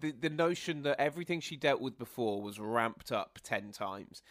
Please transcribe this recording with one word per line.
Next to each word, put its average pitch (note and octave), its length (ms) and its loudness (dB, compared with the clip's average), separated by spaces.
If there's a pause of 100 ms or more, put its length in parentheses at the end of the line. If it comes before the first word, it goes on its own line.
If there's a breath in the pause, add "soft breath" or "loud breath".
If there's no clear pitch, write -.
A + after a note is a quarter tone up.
the, D3+ 120 -2
the C#3 180 -2
notion D#3 540 0
that C#3+ 160 2
everything E3 400 0
she D3+ 180 -8
dealt C#3 240 4
with B2+ 160 -2
before A2 440 0
was G2+ 180 -6
ramped A2+ 520 0
up - 320 -2
ten G#2 280 -4
times. G2 600 -8